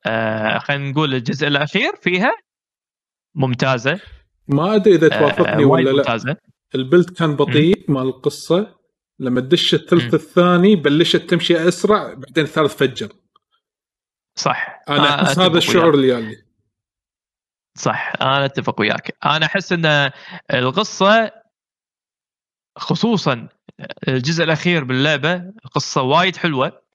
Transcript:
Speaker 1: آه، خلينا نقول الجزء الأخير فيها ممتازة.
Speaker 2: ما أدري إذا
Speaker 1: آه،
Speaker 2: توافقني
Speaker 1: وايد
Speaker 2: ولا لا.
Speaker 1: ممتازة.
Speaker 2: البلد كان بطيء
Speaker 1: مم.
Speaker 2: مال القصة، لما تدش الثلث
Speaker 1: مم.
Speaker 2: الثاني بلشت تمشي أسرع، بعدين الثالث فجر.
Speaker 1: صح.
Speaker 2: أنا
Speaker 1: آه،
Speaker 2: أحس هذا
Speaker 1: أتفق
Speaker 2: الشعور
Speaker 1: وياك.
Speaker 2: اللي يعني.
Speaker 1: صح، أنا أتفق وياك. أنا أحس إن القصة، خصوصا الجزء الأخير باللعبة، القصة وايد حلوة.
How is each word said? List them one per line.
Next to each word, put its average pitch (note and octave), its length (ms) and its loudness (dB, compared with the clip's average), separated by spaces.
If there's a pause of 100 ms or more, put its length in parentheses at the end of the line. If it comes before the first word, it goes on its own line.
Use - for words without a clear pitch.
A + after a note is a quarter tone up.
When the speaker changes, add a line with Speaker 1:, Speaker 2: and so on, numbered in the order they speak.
Speaker 1:
آه، A2 520 -2
خلينا C#3 320 -4
نقول C#3+ 240 -2
الجزء C3 320 -4
الأخير D#3 560 -2
فيها G#3 340 0 (960)
ممتازة. C3 680 -2 (480)
Speaker 2:
ما D#3+ 260 0
أدري G#3 200 4
إذا D#3+ 120 4
Speaker 1:
آه، B2 120 2
Speaker 2:
توافقني - 460 2
Speaker 1:
وايد C3 220 4
Speaker 2:
ولا C3+ 100 2
لا. - 20 2
Speaker 1:
ممتازة. B2+ 380 -2 (380)
Speaker 2:
البلد D3+ 360 2
كان D#3 260 -2
بطيء D3 520 2
Speaker 1:
مم. D3+ 60 2
Speaker 2:
مال C3 120 -2
القصة، D#3+ 680 -4 (420)
لما B2+ 220 -2
تدش D3+ 340 2
الثلث D#3 300 2
Speaker 1:
مم. A#2 100 0
Speaker 2:
الثاني F3+ 600 4
بلشت D3+ 540 0
تمشي E3+ 380 2
أسرع، F3+ 460 -2
بعدين C#3+ 300 -4
الثالث D3 320 -2
فجر. A#2 320 -2 (1300)
Speaker 1:
صح. - 520 -6
Speaker 2:
أنا C#3+ 320 0
Speaker 1:
آه، - 20 2
Speaker 2:
أحس C#3 160 0
هذا F#3 80 4
Speaker 1:
أتفق E3+ 100 2
Speaker 2:
الشعور E3+ 280 2
Speaker 1:
وياك. D#3+ 100 4
Speaker 2:
اللي C3+ 140 4
يعني. A2+ 380 -4 (1300)
Speaker 1:
صح، - 440 -6
أنا C#3 240 0
أتفق B2+ 360 -6
وياك. - 440 -4
أنا D3+ 220 0
أحس F#3+ 260 -4
إن D3+ 380 2 (420)
القصة، G3 800 0 (1500)
خصوصا E3 680 -2 (600)
الجزء C#3+ 360 -2
الأخير D#3+ 400 -2
باللعبة، C#3 500 0 (300)
القصة - 380 -4
وايد E3 340 0
حلوة. D3+ 480 -4 (100)